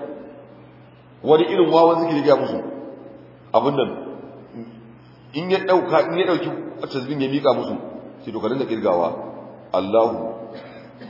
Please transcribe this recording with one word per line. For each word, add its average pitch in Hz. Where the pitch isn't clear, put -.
Wani 156
irin 180
wawan 165
suke 165
ya 143
gaya 143
musu. -
Abin 123
nan, 113
in 175
ya 190
ɗauka, 170
in 170
ya 190
ɗauki 170
tasbin 135
ya 131
miƙa 143
musu, 120
sai 113
to 107
ka 107
dinga 131
ƙirgawa. 95
Allahu, 110